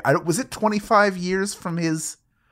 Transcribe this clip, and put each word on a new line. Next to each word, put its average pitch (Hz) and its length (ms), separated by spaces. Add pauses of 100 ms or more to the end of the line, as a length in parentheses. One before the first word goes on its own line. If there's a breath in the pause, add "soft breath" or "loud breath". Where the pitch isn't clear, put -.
I 139 80
don't, 156 120
was 165 140
it 262 140
twenty-five 208 640
years 185 380
from 170 240
his, 160 400 (340)